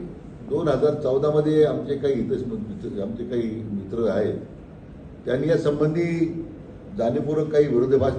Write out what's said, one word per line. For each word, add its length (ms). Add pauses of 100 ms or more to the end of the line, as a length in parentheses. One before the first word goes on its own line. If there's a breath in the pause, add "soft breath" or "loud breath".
(480)
दोन 200
हजार 260
चौदामध्ये 720
आमचे 320
काही 180
हितसंबंध 460
मित्र, 420
आमचे 220
काही 380 (100)
मित्र 360
आहेत, 300 (880)
त्यांनी 220
यासंबंधी 960 (540)
जाणीवपूर्वक 500
काही 180
विरोधाभास 520